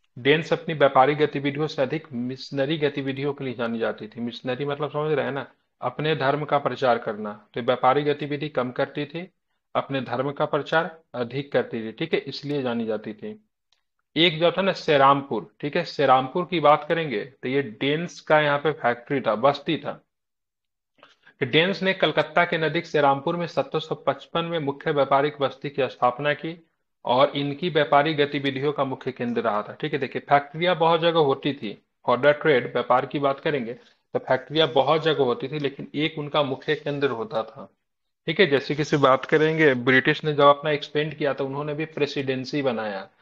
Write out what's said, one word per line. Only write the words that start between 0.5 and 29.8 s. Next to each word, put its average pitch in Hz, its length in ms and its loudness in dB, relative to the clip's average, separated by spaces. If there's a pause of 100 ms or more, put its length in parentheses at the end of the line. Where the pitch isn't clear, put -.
अपनी 165 200 -4
व्यापारिक 139 440 4
गतिविधियों 147 500 -2
से 147 140 -4
अधिक 135 320 -4
मिशनरी 131 640 -4
गतिविधियों 139 560 -4
के 139 100 -10
लिए 131 100 -6
जानी 117 260 -4
जाती 110 280 -4
थी। 113 140 -12
मिशनरी 123 440 -6
मतलब 143 260 -6
समझ 151 200 -4
रहे 135 140 -2
हैं 123 60 -6
ना, 135 140 -8 (360)
अपने 151 340 -2
धर्म 143 300 0
का 143 120 0
प्रचार 127 400 0
करना। 107 560 -8
तो 135 80 -6
व्यापारिक 127 440 2
गतिविधि 147 440 -4
कम 127 220 -2
करती 143 340 -4
थी, 165 220 -12 (480)
अपने 131 260 -2
धर्म 123 300 -4
का 151 140 -2
प्रचार 165 520 -2 (180)
अधिक 123 360 -6
करती 120 360 -2
थी, 110 40 -10
ठीक 160 220 -6
है, 180 60 2
इसलिए 143 420 -6
जानी 117 240 -2
जाती 107 280 -6
थी। 107 260 -14 (760)
एक 156 240 2
जो 170 120 4
था 185 100 -2
ना, 190 120 2
सेरामपुर, 139 840 2
ठीक 147 180 -6
है, 175 80 0
सेरामपुर 135 640 2
की 175 80 0
बात 147 300 4
करेंगे 160 360 -2
तो - 240 -10
ये 139 120 0
डेन्स 139 600 -4
का 156 180 4
यहाँ 143 180 2
पे 151 140 0
फैक्ट्री 131 500 -2
था, 110 140 2
बस्ती 139 420 0
था। 135 240 -10 (1400)
डेन्स 156 420 2
ने 190 100 2
कलकत्ता 160 520 2
के 170 120 -2
नजदीक 160 280 -2
सेरामपुर 240 500 2
में 170 120 -4
सत्रह 147 320 -4
सौ 151 160 -8
पचपन 156 500 -4
में 170 140 -4
मुख्य 143 320 -4
व्यापारिक 139 500 2
बस्ती 135 280 -4
की 139 200 -2
स्थापना 143 440 0
की 160 220 -8 (500)
और 131 240 4
इनकी 143 400 -4
व्यापारिक 147 480 2
गतिविधियों 143 560 0
का 143 100 -2
मुख्य 131 280 -6
केंद्र 120 300 -4
रहा 107 220 0
था, 120 100 -12
ठीक 151 200 -6